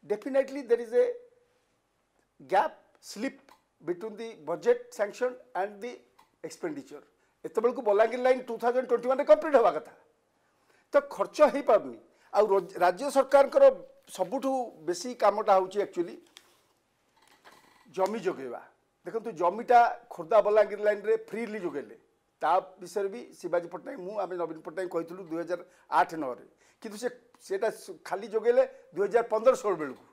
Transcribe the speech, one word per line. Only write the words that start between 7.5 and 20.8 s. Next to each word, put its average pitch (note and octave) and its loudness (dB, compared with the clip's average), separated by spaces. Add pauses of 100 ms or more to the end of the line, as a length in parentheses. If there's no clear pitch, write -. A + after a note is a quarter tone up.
ବଲାଙ୍ଗୀର A3 4
ଲାଇନ୍ B3+ 4
ଟୁ A#3+ -8
ଥାଉଜେଣ୍ଡ B3 0
ଟ୍ୱେଣ୍ଟି A#3+ 0
ୱାନ୍ରେ C4+ 2
କମ୍ପ୍ଲିଟ୍ D4+ 6
ହେବା A3 4
କଥା, D3+ -8 (1000)
ତ - -20 (160)
ଖର୍ଚ୍ଚ - -6 (160)
ହେଇପାରୁନି। E3+ 0 (340)
ଆଉ G#3+ 4
ରୋଜ-, G3 0
ରାଜ୍ୟ F3+ 0
ସରକାରଙ୍କର C4+ 4 (460)
ସବୁଠୁ A3 -4 (360)
ବେଶୀ F3 -6
କାମଟା G#3 2
ହେଉଛି F#3+ 0
actually E3+ -8 (1700)
ଜମି G3 -2
ଯୋଗେଇବା। C3+ -6 (440)
ଦେଖନ୍ତୁ, G#3 -8
ଜମିଟା G#3 4 (300)
ଖୋର୍ଦ୍ଧା E3 0
ବଲାଙ୍ଗୀର G#3 2